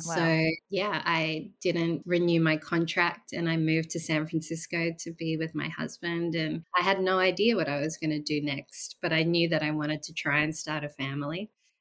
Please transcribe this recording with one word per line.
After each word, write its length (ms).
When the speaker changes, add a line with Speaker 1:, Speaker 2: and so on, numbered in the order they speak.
Speaker 1:
Wow. 100
Speaker 2:
so, 340
yeah, 340
I 480
didn't 440
renew 340
my 160
contract, 800
and 160
I 80
moved 340
to 80
San 260
Francisco 720
to 120
be 240
with 180
my 140
husband. 640
And 300
I 20
had 200
no 180
idea 380
what 100
I 140
was 160
gonna 220
do 220
next, 600
but 100
I 120
knew 260
that 140
I 80
wanted 320
to 100
try 260
and 160
start 300
a 40
family. 600